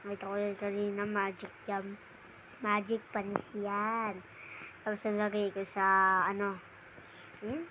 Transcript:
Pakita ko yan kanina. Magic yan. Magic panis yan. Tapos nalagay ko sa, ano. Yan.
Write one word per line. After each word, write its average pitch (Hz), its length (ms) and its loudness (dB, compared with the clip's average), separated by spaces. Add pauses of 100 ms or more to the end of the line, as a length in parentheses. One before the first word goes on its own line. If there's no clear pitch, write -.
Pakita 202 240 -6
ko 196 80 -2
yan 202 240 0
kanina. 202 480 0
Magic 196 460 -2 (100)
yan. 196 320 -2 (640)
Magic 208 400 2 (160)
panis 202 400 -2
yan. 208 640 0 (640)
Tapos 208 240 -2
nalagay 208 480 2
ko 196 80 -2
sa, 190 640 6
ano. 196 320 0 (800)
Yan. 262 320 -4